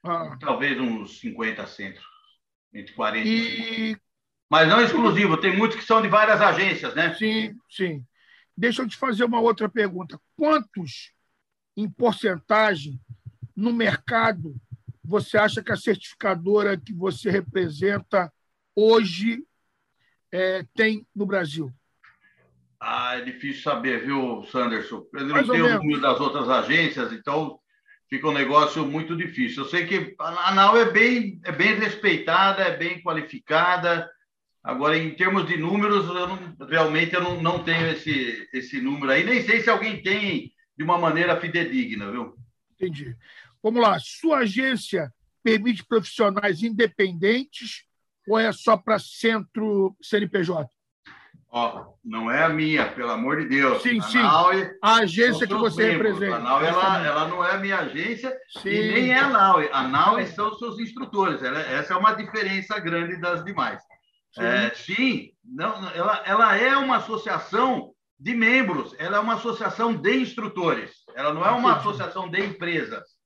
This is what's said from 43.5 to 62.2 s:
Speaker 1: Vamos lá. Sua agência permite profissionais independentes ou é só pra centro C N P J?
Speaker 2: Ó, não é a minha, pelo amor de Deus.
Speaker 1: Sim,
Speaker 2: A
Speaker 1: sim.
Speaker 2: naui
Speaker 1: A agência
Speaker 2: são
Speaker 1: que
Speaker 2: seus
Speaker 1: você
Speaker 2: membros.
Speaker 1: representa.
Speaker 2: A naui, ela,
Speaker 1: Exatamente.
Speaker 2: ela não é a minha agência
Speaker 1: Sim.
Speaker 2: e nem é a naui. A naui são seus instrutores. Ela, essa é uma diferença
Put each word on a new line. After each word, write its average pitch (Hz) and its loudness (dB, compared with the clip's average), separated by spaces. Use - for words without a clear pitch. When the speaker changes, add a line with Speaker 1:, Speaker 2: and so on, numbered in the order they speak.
Speaker 1:
Vamos 233 0
lá. 196 4
Sua 311 -2
agência 208 -2
permite 220 0
profissionais 202 0
independentes 220 -2
ou 214 2
é 220 2
só - 2
pra 214 0
centro 208 -2
C - -2
N 202 0
P 190 0
J? 160 -2
Speaker 2:
Ó, - -4
não 113 -6
é 143 2
a 165 4
minha, 156 0
pelo 120 -6
amor 127 -2
de - -6
Deus. 254 2
Speaker 1:
Sim, 240 0
Speaker 2:
A 175 -4
Speaker 1:
sim. 233 -2
Speaker 2:
naui 254 4
Speaker 1:
A 220 6
agência 220 4
Speaker 2:
são - -2
Speaker 1:
que 233 0
Speaker 2:
seus 208 -2
Speaker 1:
você 220 2
Speaker 2:
membros. 214 0
Speaker 1:
representa. 196 -2
Speaker 2:
A - -4
naui, 135 2
ela, 180 2
Speaker 1:
Exatamente. 185 2
Speaker 2:
ela 151 0
não 180 -2
é 180 2
a 196 0
minha 196 -2
agência 220 -6
Speaker 1:
Sim. 190 -6
Speaker 2:
e 214 0
nem 254 2
é 254 6
a 277 6
naui. 190 6
A 131 0
naui 180 2
são - -4
seus 226 -10
instrutores. 202 -2
Ela, 131 -4
essa 139 -4
é - 0
uma 214 4
diferença 208 -4